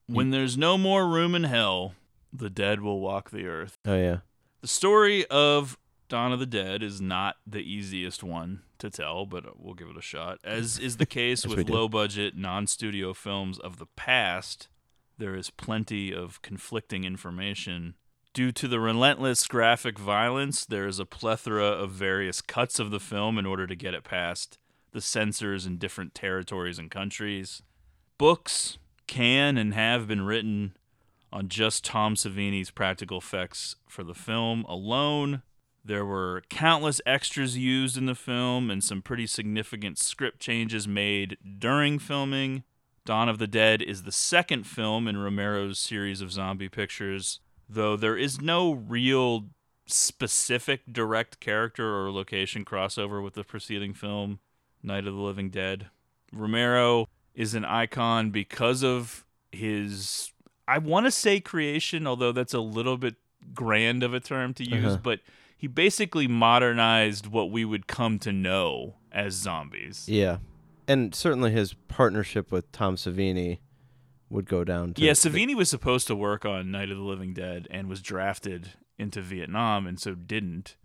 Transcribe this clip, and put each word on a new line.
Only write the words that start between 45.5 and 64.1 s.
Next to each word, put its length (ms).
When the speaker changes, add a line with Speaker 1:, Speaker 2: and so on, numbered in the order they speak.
Speaker 1:
series 420
of 120
zombie 360
pictures, 720
though 260
there 220
is 240
no 320
real 720
specific 800
direct 480
character 560
or 160
location 540
crossover 580
with 120
the 80
preceding 500
film, 460
Night 260
of 60
the 80
Living 280
Dead. 400
Romero 720
is 180
an 120
icon 680
because 520
of 420
his, 800
I 120
want 260
to 60
say 280
creation, 680
although 240
that's 220
a 60
little 380
bit 180
grand 500
of 100